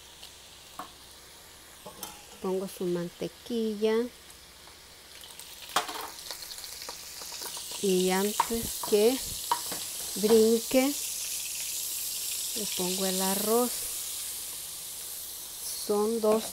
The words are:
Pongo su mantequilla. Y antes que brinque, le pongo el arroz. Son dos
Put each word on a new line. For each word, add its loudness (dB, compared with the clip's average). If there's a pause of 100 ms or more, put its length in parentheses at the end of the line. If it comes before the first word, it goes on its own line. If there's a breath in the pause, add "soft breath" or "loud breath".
(2500)
Pongo 0
su -8
mantequilla. 0 (3750)
Y 4
antes 0
que 8 (1000)
brinque, 8 (1600)
le -2
pongo 0
el 2
arroz. 4 (2250)
Son 2
dos 4